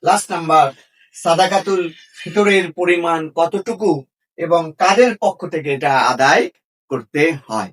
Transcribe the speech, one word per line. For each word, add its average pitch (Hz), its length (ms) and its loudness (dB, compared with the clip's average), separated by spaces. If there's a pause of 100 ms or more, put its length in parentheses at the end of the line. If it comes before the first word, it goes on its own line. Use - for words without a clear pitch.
লাস্ট - 280 0
নাম্বার, 160 360 2 (500)
সাদাকাতুল 185 640 0 (340)
ফিতরের 196 560 0
পরিমাণ 170 480 0 (140)
কতটুকু 190 560 -2 (480)
এবং 170 240 0 (160)
কাদের 196 420 4
পক্ষ - 260 -2
থেকে 151 280 -6
এটা 139 180 -2 (160)
আদায় 135 360 4 (460)
করতে 135 320 -4 (220)
হয়? 107 280 -6